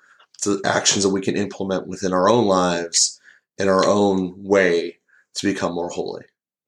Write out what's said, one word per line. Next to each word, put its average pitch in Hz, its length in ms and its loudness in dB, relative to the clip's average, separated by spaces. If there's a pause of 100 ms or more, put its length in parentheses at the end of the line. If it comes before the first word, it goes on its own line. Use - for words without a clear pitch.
(440)
the 101 220 -2
actions - 380 0
that 98 60 2
we 95 120 -2
can 92 160 -2
implement 95 500 -4
within 92 240 -6
our 92 160 4
own 117 180 4
lives 90 720 0 (400)
in 98 80 0
our 95 180 4
own 95 500 2
way 92 640 2 (380)
to - 100 -4
become 95 300 -2
more 87 140 -4
holy. 50 340 -8 (440)